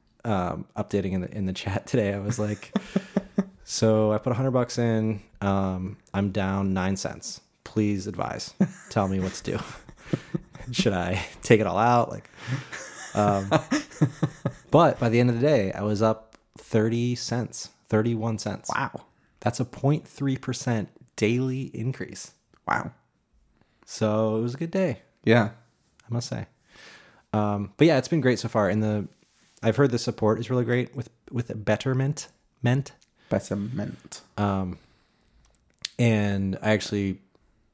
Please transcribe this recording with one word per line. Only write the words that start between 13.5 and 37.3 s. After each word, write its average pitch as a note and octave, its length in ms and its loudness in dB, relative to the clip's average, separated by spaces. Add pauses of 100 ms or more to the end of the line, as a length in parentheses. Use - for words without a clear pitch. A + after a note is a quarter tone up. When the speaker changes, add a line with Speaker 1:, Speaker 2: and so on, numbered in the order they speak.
Speaker 1:
<laughs> - 560 -8
but D#3 300 6
by A#2+ 80 2
the A2+ 100 4
end B2 120 4
of A#2 60 0
the A#2 60 -4
day, B2+ 300 2
I - 100 -8
was G#2 200 0
up A2 340 0 (220)
thirty A#2 580 0
cents, - 540 -6 (180)
thirty-one A2+ 500 0
cents. - 340 -8
Speaker 2:
Wow. - 200 -2 (480)
Speaker 1:
That's - 180 -2
a B2+ 60 -2
point C#3 420 -2
three C3+ 300 -4
percent A#2+ 520 -4 (280)
daily B2+ 460 0 (120)
increase. - 580 -8 (360)
Speaker 2:
Wow. - 240 -2 (960)
Speaker 1:
So A2 500 2
it A2+ 60 0
was A#2+ 120 -2
a C3+ 40 -8
good E3 120 -6
day. F3 300 0 (240)
Speaker 2:
Yeah. A2+ 260 6 (580)
Speaker 1:
I A2+ 60 -12
must A#2 140 -4
say. A2 180 -8 (840)
Um, G#2 460 0
but D3+ 80 8
yeah, E3 120 6
it's B2+ 100 -2
been E3 120 0
great B2 200 2
so A#2 80 -4
far. G#2 200 2
And G#2+ 140 2
the, G#2+ 240 0 (560)
I've A2+ 140 2
heard C#3 160 4
the A#2+ 60 2
support A2 420 0
is A#2+ 100 -6
really B2+ 140 2
great A#2+ 320 0
with, B2+ 120 -8 (220)
with A2+ 340 -6
Betterment. C3 600 0 (360)
Ment. B2+ 280 2 (380)
Speaker 2:
Betterment. G#2 920 -4 (140)
Speaker 1:
Um, F#2+ 420 -2 (1200)
and G#2 640 2
I G#2+ 100 2
actually G2+ 500 0 (540)